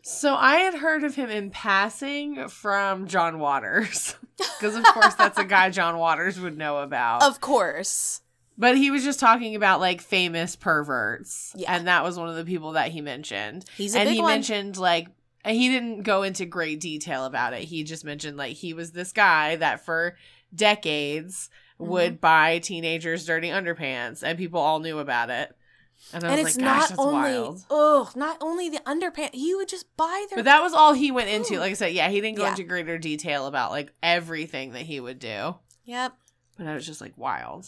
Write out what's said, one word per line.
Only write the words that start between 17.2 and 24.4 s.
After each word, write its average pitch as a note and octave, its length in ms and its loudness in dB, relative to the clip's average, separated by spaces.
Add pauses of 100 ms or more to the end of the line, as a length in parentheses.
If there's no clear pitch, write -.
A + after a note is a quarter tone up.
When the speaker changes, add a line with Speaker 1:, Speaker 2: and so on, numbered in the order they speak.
Speaker 1:
about B2+ 260 -2
it. A#2+ 120 -8
He D#3 200 -8
just D#3 200 -12
mentioned, D3 340 -10
like, C#3 180 -8
he E3+ 160 -10
was E3 200 -10
this F3 200 -10
guy E3 440 4
that D3+ 280 0
for E3+ 320 -4 (560)
decades D#3 760 -4 (300)
Speaker 2:
Mm-hmm. E3+ 120 -8
Speaker 1:
would F3 280 0
buy D#3+ 380 6
teenagers E3 680 -4
dirty E3 260 -2
underpants D3+ 760 -4
and D#3+ 120 -2
people E3+ 240 -4